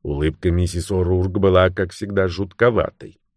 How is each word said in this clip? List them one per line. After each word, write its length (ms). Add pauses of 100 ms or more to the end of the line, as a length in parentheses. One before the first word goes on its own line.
Улыбка 480
миссис 400
О'Рурк 480
была, 320
как 220
всегда, 340
жутковатой. 960 (160)